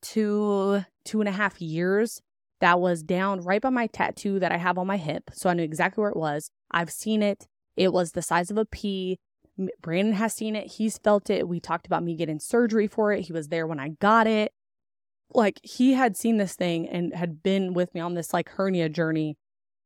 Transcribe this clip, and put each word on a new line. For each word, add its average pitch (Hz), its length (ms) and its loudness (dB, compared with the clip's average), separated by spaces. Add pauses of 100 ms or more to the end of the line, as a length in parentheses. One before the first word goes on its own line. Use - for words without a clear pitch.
two, 208 800 0 (200)
two - 160 -2
and 208 100 0
a - 20 -2
half 196 300 -2
years 180 600 0 (380)
that 180 200 6
was 175 240 0
down 190 380 0
right 190 200 0
by 262 80 0
my 240 180 0
tattoo - 520 -2
that 175 120 0
I 175 60 0
have 180 200 0
on 185 100 -2
my 196 100 0
hip. 151 360 -6
So - 160 0
I 175 40 2
knew 170 100 0
exactly 170 380 -2
where 208 100 0
it - 60 -6
was. 156 340 -4 (200)
I've 170 200 -2
seen 214 300 -2
it. 202 260 -2 (280)
It 185 160 4
was 175 200 0
the 175 100 -4
size 175 300 0
of 208 60 0
a 220 80 2
pea. 190 540 -6 (380)
M-, 190 120 -4 (120)
Brandon 190 320 0
has 214 200 0
seen 220 220 -4
it. - 180 -8
He's 220 240 -2
felt 208 320 2
it. 190 180 2
We 175 120 -4
talked - 280 -6
about 170 160 0
me 170 120 -4
getting 156 240 -4
surgery 226 480 2
for 208 240 0
it. 190 100 0
He 170 120 -10
was 156 160 -6
there 165 180 -2
when 160 120 -6
I 139 100 -6
got 220 380 4
it. 214 260 0 (800)
Like, 214 300 4
he 254 300 2
had 254 240 4
seen 226 200 2
this 196 180 -2
thing 170 320 -2
and 175 260 -2
had 165 300 -6
been 190 300 0
with 180 200 0
me 170 80 -6
on 175 120 -4
this, 170 200 -4
like, 170 160 0
hernia 185 400 0
journey 160 480 0 (480)